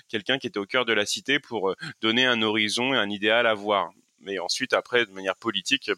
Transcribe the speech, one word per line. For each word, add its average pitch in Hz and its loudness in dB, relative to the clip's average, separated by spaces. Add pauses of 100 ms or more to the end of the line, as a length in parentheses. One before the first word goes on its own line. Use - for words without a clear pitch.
quelqu'un 123 -2
qui 127 -6
était 104 -4
au 101 -4
cœur 127 0
de 113 0
la 104 2
cité 131 -2
pour, 98 -2
euh, 87 0 (260)
donner 113 2
un 120 2
horizon 110 0
et - 2
un 101 0
idéal 107 2
à 110 4
voir. 101 0 (340)
Mais 95 -6
ensuite, 92 -4
après, 117 2
de 98 -16
manière 95 -4
politique, 110 -4